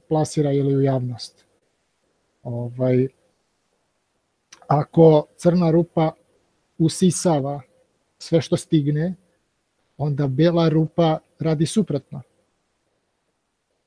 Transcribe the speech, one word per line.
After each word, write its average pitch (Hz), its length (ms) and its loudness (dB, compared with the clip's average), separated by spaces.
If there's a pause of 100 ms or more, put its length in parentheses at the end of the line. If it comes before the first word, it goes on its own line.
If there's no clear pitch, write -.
plasira, 156 420 -2
je 139 120 0
li, 139 120 0
u 135 60 2
javnost. 127 640 -4 (960)
Ovaj, 127 640 -2 (1600)
ako 151 580 4 (120)
crna 170 340 0
rupa 165 400 0 (640)
usisava 151 840 0 (560)
sve 160 240 -2
što - 160 -4
stigne, 151 580 -2 (840)
onda 143 300 -2
bela 160 420 2
rupa 156 480 0 (220)
radi 156 260 -2
suprotno. 143 560 -4 (1700)